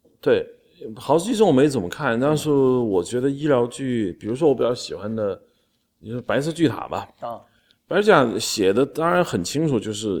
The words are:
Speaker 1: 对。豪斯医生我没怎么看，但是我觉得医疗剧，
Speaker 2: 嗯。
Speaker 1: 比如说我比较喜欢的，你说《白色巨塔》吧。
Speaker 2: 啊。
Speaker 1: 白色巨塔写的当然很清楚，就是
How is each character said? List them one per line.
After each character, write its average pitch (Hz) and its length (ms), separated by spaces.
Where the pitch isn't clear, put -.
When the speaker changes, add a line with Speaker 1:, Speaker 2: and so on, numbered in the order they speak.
Speaker 1:
对。 113 260
豪 139 240
斯 196 100
医 247 60
生 214 100
我 175 60
没 139 160
怎 127 140
么 87 80
看， 123 280
但 147 200
是 151 120
我 127 540
觉 110 160
得 135 100
医 143 200
疗 123 180
剧， 120 480
Speaker 2:
嗯。 - 20
Speaker 1:
比 101 100
如 113 60
说 151 140
我 135 80
比 123 80
较 120 100
喜 - 220
欢 104 180
的， 104 240
你 107 100
说 120 120
《白 113 180
色 156 140
巨 156 160
塔》 - 180
吧。 78 220
Speaker 2:
啊。 117 240
Speaker 1:
白 165 120
色 208 60
巨 208 80
塔 123 280
写 95 320
的 123 140
当 165 260
然 180 100
很 101 220
清 156 240
楚， 131 100
就 104 140
是 107 160